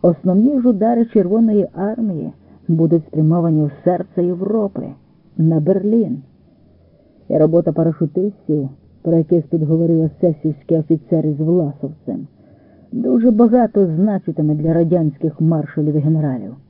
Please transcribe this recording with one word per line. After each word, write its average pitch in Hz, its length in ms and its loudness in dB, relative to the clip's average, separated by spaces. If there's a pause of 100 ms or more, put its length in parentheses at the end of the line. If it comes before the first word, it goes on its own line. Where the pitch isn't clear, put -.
основні 196 580 2
ж 240 80 2
удари 233 380 0
Червоної 208 680 0
армії 202 600 -6 (360)
будуть 160 380 2
спрямовані 156 560 0
в 147 80 0 (140)
серце 180 400 -2
Європи, 196 640 -4 (480)
на 160 240 2
Берлін. 185 600 0 (1040)
І 156 100 -2
робота 160 340 2
парашутистів, 160 960 -4 (340)
про 165 140 0
яких 165 300 0
тут 165 160 -2
говорив 160 480 0 (100)
сесійський 160 580 -2
офіцер 156 480 -2
із 151 140 -2
Власовцем, 156 880 -4 (680)
дуже 240 380 2
багато 220 560 4
значитиме 165 680 0
для 156 180 -2
радянських 160 680 0
маршалів 156 540 -2
і 151 40 0
генералів. 139 580 -2 (140)